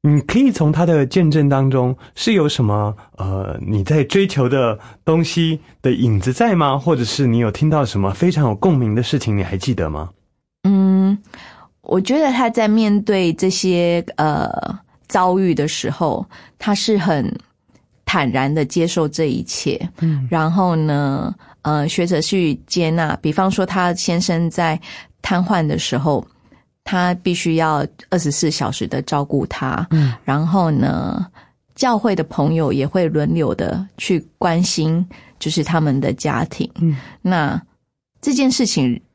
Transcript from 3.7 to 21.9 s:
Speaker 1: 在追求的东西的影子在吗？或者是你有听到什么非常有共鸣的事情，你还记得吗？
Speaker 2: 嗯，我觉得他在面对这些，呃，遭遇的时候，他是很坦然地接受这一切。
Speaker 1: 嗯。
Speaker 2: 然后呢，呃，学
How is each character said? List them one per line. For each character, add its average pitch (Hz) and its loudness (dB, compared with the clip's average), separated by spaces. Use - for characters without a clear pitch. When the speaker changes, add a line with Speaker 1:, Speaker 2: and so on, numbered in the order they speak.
Speaker 1:
在 151 2
追 196 2
求 143 0
的 120 0
东 165 2
西 160 0
的 127 2
影 113 2
子 98 0
在 226 2
吗？ 143 2
或 151 0
者 123 0
是 131 0
你 117 2
有 113 2
听 151 0
到 151 2
什 104 -2
么 98 0
非 175 2
常 151 0
有 107 0
共 156 2
鸣 110 0
的 120 0
事 139 -2
情， 104 -2
你 98 0
还 92 -4
记 135 -2
得 82 -2
吗？ 78 -6
Speaker 2:
嗯， 190 4
我 - 0
觉 240 0
得 294 2
他 247 0
在 226 0
面 208 4
对 185 2
这 185 0
些， 175 0
呃， 147 0
遭 185 2
遇 185 2
的 147 0
时 - -4
候， 156 -2
他 208 -2
是 208 0
很 160 0
坦 143 0
然 135 0
地 156 0
接 165 0
受 170 0
这 151 -2
一 - -2
切。 - -4
Speaker 1:
嗯。 151 0
Speaker 2:
然 160 0
后 180 2
呢， 143 -2
呃， 151 0
学 175 -2